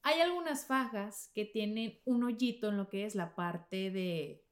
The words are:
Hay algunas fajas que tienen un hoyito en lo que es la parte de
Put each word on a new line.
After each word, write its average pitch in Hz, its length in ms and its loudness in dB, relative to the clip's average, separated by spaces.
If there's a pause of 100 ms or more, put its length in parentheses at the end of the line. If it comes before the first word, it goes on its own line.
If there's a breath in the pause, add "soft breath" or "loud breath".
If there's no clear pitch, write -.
Hay 311 180 6
algunas 339 460 2
fajas 233 680 -2
que 214 100 -2
tienen 214 600 -2
un 240 200 2
hoyito 233 460 0
en 202 60 0
lo 196 120 -2
que 196 160 -2
es 208 100 -6
la 175 200 -2
parte 180 560 -2
de 165 600 -4